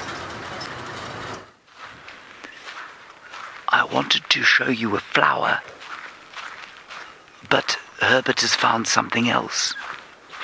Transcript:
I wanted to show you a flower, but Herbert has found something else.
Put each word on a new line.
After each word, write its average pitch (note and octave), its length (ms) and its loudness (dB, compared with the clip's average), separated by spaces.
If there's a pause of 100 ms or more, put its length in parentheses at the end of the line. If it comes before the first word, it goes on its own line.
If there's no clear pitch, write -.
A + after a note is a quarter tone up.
(3750)
I - 160 4
wanted - 460 0
to C#3 120 2
show - 280 6
you A2+ 260 2
a - 40 2
flower, - 640 4 (1900)
but - 260 2 (220)
Herbert C3 420 4
has A#2 140 2
found A#2 320 4
something - 420 2
else. - 440 0 (720)